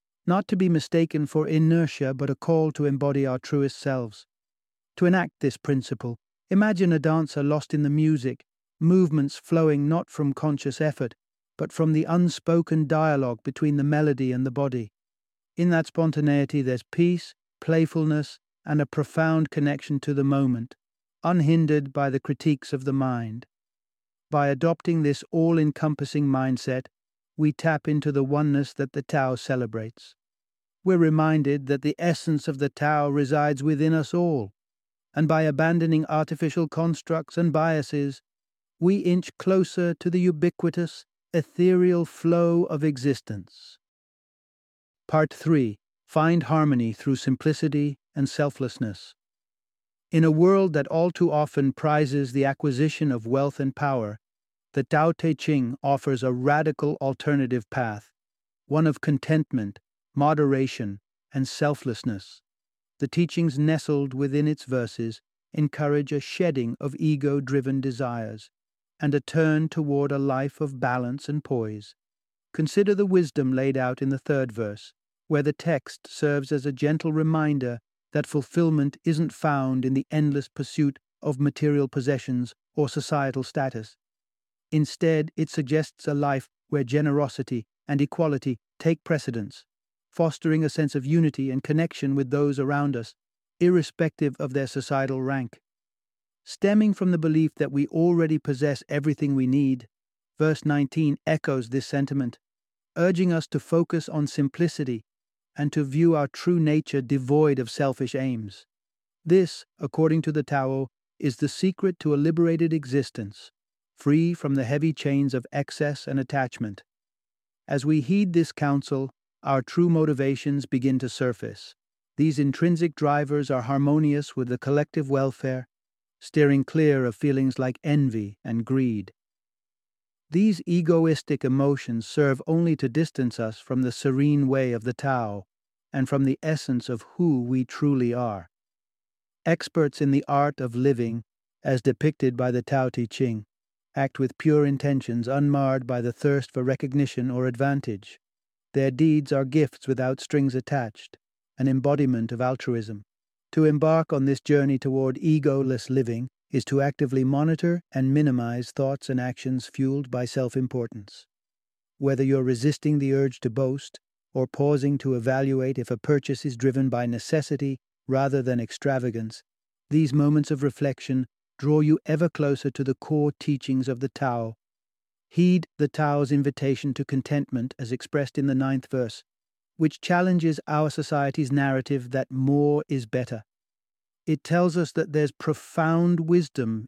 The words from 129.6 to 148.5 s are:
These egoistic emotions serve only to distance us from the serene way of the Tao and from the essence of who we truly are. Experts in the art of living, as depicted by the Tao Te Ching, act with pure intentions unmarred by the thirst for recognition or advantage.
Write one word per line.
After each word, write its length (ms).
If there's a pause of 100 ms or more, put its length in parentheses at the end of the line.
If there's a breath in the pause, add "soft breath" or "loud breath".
These 340
egoistic 800
emotions 600
serve 400
only 300
to 120
distance 500
us 200
from 240
the 80
serene 560
way 240
of 120
the 100
Tao 520 (480)
and 160
from 140
the 180
essence 480
of 160 (100)
who 260
we 220
truly 500
are. 360 (960)
Experts 560
in 100
the 160
art 320
of 160
living, 480 (400)
as 180
depicted 540
by 140
the 140
Tao 260
Te 160
Ching, 400 (500)
act 240
with 180
pure 280
intentions 640
unmarred 580
by 160
the 100
thirst 400
for 120
recognition 640
or 160
advantage. 720 (540)